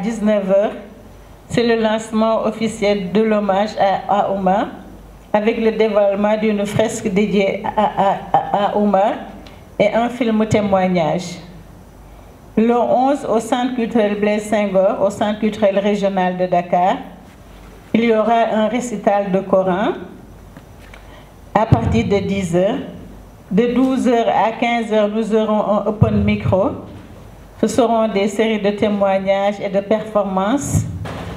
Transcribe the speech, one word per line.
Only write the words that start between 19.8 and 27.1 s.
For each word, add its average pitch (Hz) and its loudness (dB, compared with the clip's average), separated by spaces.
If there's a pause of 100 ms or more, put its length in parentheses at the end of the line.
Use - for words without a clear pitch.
à 214 2
partir 226 2
de 196 2
dix 185 -2
heures. 202 2 (720)
De 240 2
douze 254 2
heures 233 2
à 202 2
quinze 233 -2
heures, 208 4
nous 214 -2
aurons 214 2
un 202 0
open 214 0
micro. 208 0 (880)